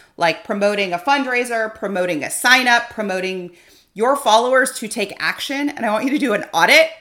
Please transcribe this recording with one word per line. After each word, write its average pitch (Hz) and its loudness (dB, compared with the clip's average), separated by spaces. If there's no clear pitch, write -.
like 160 0
promoting 202 -2
a 175 -2
fundraiser, 240 -2
promoting 180 -4
a - -6
sign 254 2
up, 240 0
promoting 185 -6
your 247 0
followers 254 4
to 220 -8
take 208 -6
action. 285 -4
And 233 -8
I 214 0
want 214 -2
you 262 0
to 285 -2
do 247 0
an 208 -2
audit 269 6